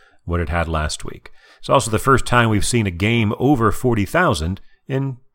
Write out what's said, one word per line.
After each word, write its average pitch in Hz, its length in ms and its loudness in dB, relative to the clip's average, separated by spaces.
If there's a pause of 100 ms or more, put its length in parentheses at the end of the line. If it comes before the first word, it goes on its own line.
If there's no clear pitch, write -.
(260)
what 85 160 -2
it 80 80 -4
had 85 180 -2
last 80 380 -4
week. - 260 -14 (280)
It's - 100 -12
also 135 200 2
the 107 100 -2
first 131 260 4
time 120 240 2
we've 104 160 2
seen 113 200 0
a 98 60 0
game 104 480 0
over 113 320 2
forty 107 340 0
thousand 95 540 0 (280)
in 135 300 -4 (180)